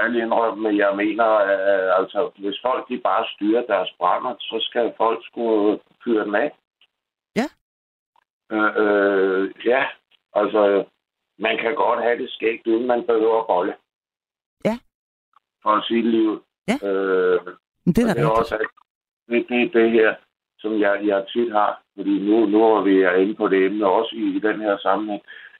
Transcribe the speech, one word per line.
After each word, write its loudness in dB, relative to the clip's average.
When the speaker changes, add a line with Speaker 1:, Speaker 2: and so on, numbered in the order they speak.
Speaker 1:
ærligt 0
indrømme, 0
men 0
jeg 2
mener, 0
at, 2
altså, -4
hvis -8
folk, -4
de -6
bare -2
styrer 0
deres -2
brænder, -2
så -10
skal -2
folk -2
sgu -10
fyre 0
den -6
af. -2
Speaker 2:
Ja. -2
Speaker 1:
Øh, 0
øh, 0
ja, 2
altså, 2
man -2
kan -2
godt 0
have 0
det -8
skægt, -6
uden 0
man 0
behøver 2
at -6
bolle. -2
Speaker 2:
Ja. 0
Speaker 1:
For 0
at 2
sige 0
det 0
livet. 0
Speaker 2:
Ja. -2
Speaker 1:
Øh, 0
Speaker 2:
Men 2
det 2
er 2
da 0
Speaker 1:
og 0
det -2
er 2
Speaker 2:
rigtigt. 2
Speaker 1:
også, -2
at -4
det, 0
det, 0
det 4
her, 4
som -4
jeg, 0
jeg 0
tit -2
har, 0
fordi -2
nu, 2
nu 4
er 4
vi 4
inde 0
på -2
det 4
emne -2
også 0
i, -2
i -2
den -2
her -2
sammenhæng, -4